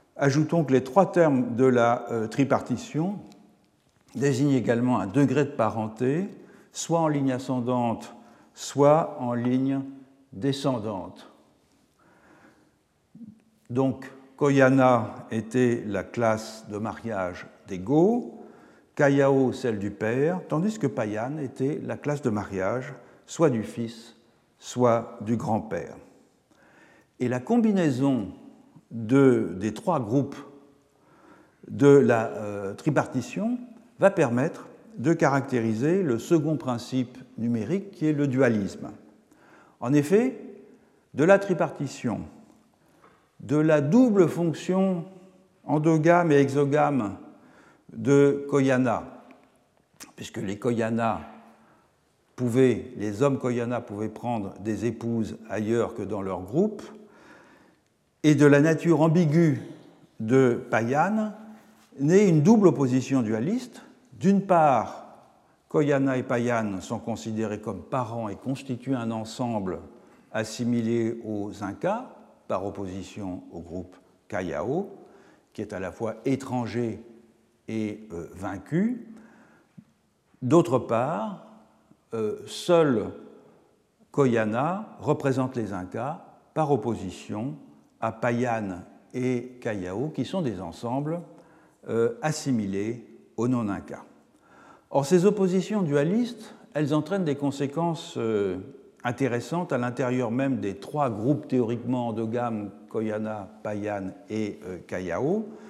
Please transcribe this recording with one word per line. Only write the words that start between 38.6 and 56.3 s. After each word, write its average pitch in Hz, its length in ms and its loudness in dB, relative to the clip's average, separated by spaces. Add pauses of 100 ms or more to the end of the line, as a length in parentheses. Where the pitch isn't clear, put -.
En 131 140 0
effet, 190 440 4 (760)
de 139 100 2
la 190 140 8
tripartition, 151 800 -4 (1200)
de 127 160 -2
la 156 240 4
double 196 480 6
fonction 175 760 0 (600)
endogame 160 680 4
et 143 40 8
exogame 139 800 2 (760)
de 139 580 4
Koyana, 127 540 2 (1120)
puisque - 220 -12
les 101 200 -6
Koyana 113 600 -2 (1160)
pouvaient, 123 600 2
les 104 260 -4
hommes 139 160 2
Koyana 120 420 -2
pouvaient 107 280 -6
prendre 107 520 -6
des 104 260 -4
épouses 113 520 -4 (100)
ailleurs 107 460 0
que 104 80 -6
dans 98 200 -6
leur 92 200 -6